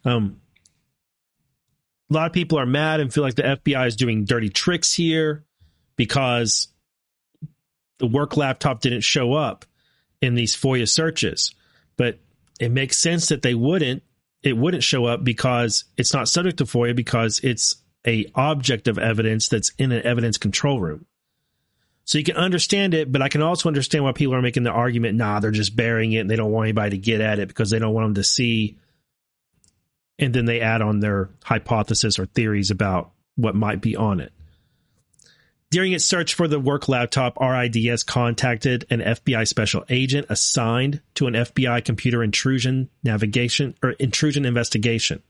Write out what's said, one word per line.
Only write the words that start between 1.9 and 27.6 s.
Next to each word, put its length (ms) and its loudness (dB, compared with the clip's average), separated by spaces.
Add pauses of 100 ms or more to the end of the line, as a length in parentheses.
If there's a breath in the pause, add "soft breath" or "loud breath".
a 40 2
lot 140 0
of 40 -6
people 260 0
are 60 0
mad 360 0
and 120 -2
feel 120 2
like 100 -2
the 120 0
F 160 -2
B 120 0
I 100 2
is 120 0
doing 280 0
dirty 240 0
tricks 460 0
here 500 0 (520)
because 720 0 (1300)
the 80 -2
work 320 0
laptop 420 0
didn't 220 -2
show 320 2
up 320 -2 (540)
in 140 2
these 220 0
foia 320 0
searches. 680 -2 (420 soft breath)
But 220 0 (400)
it 140 -2
makes 240 0
sense 320 0
that 140 0
they 120 2
wouldn't, 480 0 (400)
it 140 2
wouldn't 260 0
show 220 0
up 180 -2
because 600 0 (120)
it's 160 0
not 160 0
subject 300 0
to 60 0
foia 320 0
because 480 0
it's 320 0 (280)
a 300 0
object 540 0
of 100 0
evidence 480 0
that's 320 0
in 140 0
an 120 -2
evidence 320 0
control 440 0
room. 260 -6 (1000)
So 140 0
you 60 -2
can 100 -2
understand 600 0
it, 180 0
but 100 2
I 60 2
can 140 0
also 260 0
understand 340 0
why 80 2
people 240 0
are 80 2
making 220 0
the 80 0
argument, 440 0
"Nah, 220 0
they're 140 0
just 240 -2
burying 340 0
it 80 2
and 100 -2
they 60 2
don't 160 0
want 160 0
anybody 240 0
to 80 -2
get 220 0
at 180 0
it 80 -2
because 240 -4